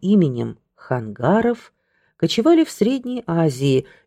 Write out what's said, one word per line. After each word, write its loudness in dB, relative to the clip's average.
именем 0
хангаров -4
кочевали 2
в -8
Средней -4
Азии 0